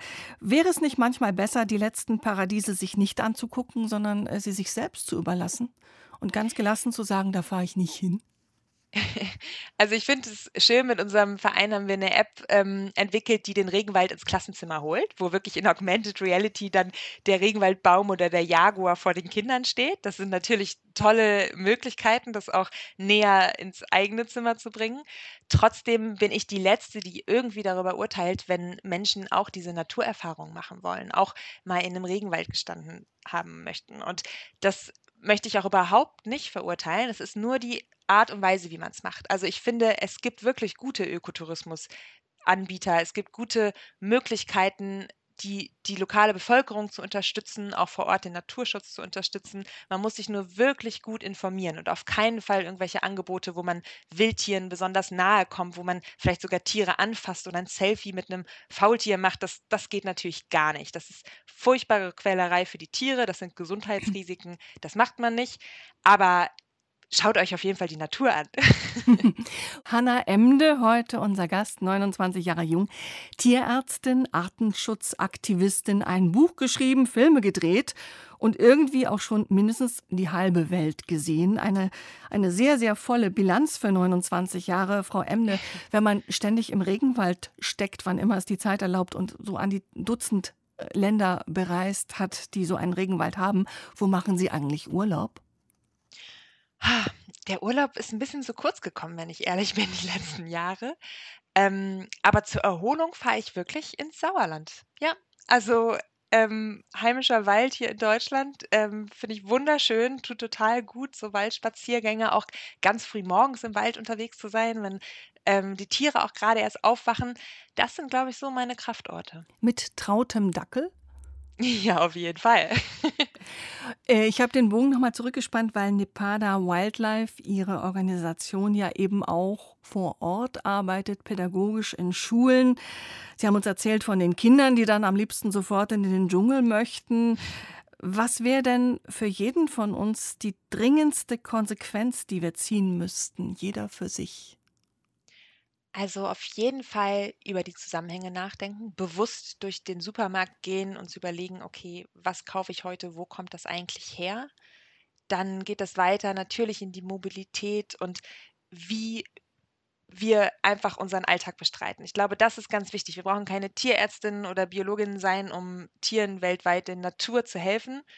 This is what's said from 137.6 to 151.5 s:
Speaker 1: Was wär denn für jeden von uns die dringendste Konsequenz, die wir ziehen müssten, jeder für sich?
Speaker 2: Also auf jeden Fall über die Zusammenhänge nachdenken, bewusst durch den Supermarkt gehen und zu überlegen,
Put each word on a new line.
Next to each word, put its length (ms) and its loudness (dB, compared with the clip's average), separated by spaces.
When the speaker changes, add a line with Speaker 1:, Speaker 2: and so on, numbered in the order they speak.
Speaker 1:
Was 440 -2
wär 200 4
denn 440 2
für 200 -4
jeden 400 0
von 260 -4
uns 460 -4
die 160 -6
dringendste 640 2
Konsequenz, 880 -4
die 160 -4
wir 140 -2
ziehen 420 0
müssten, 560 -6
jeder 340 -6
für 220 -10
sich? 480 -12
Speaker 2:
Also 300 -6
auf 160 -8
jeden 400 -4
Fall 500 -4
über 160 -4
die 100 -18
Zusammenhänge 560 -10
nachdenken, 680 -10
bewusst 680 -6
durch 220 -10
den 160 -10
Supermarkt 600 -6
gehen 360 -6
und 120 -16
zu 100 -18
überlegen, 440 -10